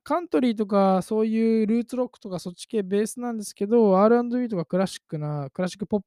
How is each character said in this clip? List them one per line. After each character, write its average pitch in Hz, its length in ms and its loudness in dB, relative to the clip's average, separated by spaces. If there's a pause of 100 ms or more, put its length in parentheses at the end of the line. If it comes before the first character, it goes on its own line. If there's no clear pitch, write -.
カ 311 160 -2
ン 339 80 -8
ト 311 120 0
リ 247 140 2
ー - 20 -14
と 214 100 -4
か 196 380 2
そ 220 160 -4
う 220 60 2
い 226 380 2
う 202 40 0
ル 233 160 0
ー - 20 -18
ツ 247 100 -12
ロ 247 120 -2
ッ - 20 -12
ク - 100 -20
と 214 100 -14
か 180 100 -8
そ 185 100 -12
っ 175 40 -10
ち - 140 -20
系 214 160 -4
ベ 196 200 -2
ー 220 40 -4
ス - 120 -12
な 240 120 -6
ん 226 60 -6
で 208 80 -8
す - 80 -16
け 202 140 -6
ど、 208 340 6
ア 208 40 8
ー 220 40 6
ル 240 80 6
ア 240 40 2
ン 240 60 -4
ド 240 120 -2
ビ 247 80 -2
ー - 20 -8
と 214 80 -4
か 165 80 -4
ク 180 120 -2
ラ 190 100 2
シ - 100 -10
ッ - 100 -20
ク 165 100 -8
な、 147 340 -6
ク - 100 -6
ラ 185 80 -2
シ - 80 -14
ッ - 20 -10
ク 196 60 -8
ポ 214 120 -2
ッ 196 100 -6